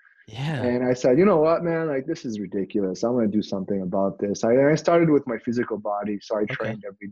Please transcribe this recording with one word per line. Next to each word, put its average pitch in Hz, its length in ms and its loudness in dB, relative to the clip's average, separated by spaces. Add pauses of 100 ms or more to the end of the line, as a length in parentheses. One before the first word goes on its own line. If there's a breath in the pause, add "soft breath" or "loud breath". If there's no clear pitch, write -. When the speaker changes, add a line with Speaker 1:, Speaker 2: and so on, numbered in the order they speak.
(280 soft breath)
Speaker 1:
Yeah. 131 360 -6
Speaker 2:
And 123 240 0
I 127 60 2
said, 127 240 4
"You 180 80 6
know 196 120 6
what, 160 260 2
man? 165 240 -2
Like, 135 180 -4
this 160 180 -6
is 107 160 -6
ridiculous. 95 640 -4
I'm 120 120 0
gonna 113 120 2
do 101 140 4
something 98 400 -4
about 98 380 -2
this." 101 240 -2
I, 131 280 4
I 160 40 4
started 170 340 4
with 143 180 4
my 113 120 -4
physical 117 380 -4
body, 104 440 -4
so 110 160 -4
I 104 60 0
Speaker 1:
Okay. 104 120 -6
Speaker 2:
trained 110 320 -6
every 101 240 -14